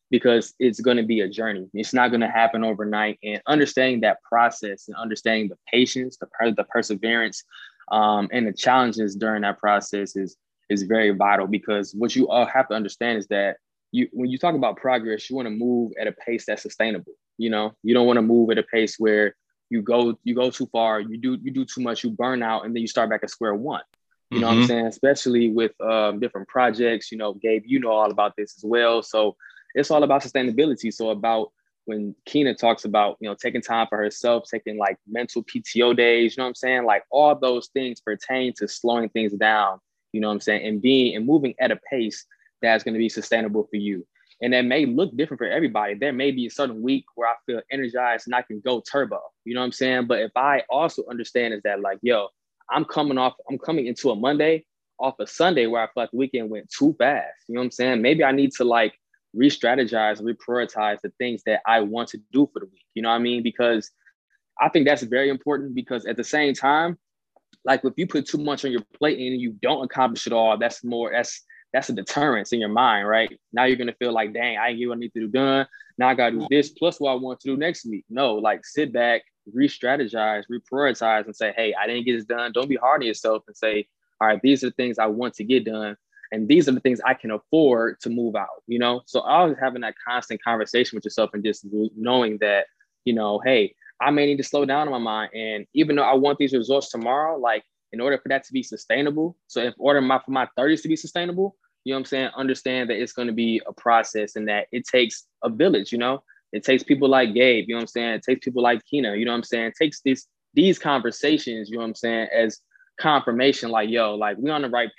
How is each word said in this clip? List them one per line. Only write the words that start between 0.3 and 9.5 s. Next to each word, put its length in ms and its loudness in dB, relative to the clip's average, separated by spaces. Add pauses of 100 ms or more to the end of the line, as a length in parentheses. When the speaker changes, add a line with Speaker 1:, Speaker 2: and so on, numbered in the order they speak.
Speaker 1:
it's 220 2
gonna 240 2
be 160 0
a 80 0
journey. 460 -6
It's 200 -6
not 160 4
gonna 200 0
happen 340 4
overnight. 580 -2
And 240 -6
understanding 540 2
that 240 2
process 640 0
and 80 -12
understanding 520 -2
the 100 -16 (140)
patience, 440 2
the 100 -14
per-, 240 0
the 140 -2
perseverance, 800 -2 (480)
um, 400 2
and 140 0
the 60 -2
challenges 640 2
during 280 -2
that 180 -4